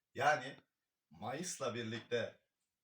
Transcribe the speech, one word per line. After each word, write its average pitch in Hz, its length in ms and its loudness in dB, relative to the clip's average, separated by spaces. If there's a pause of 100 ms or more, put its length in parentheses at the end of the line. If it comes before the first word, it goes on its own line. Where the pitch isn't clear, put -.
(140)
Yani - 420 4 (540)
mayısla 131 640 -4
birlikte 113 680 -2 (440)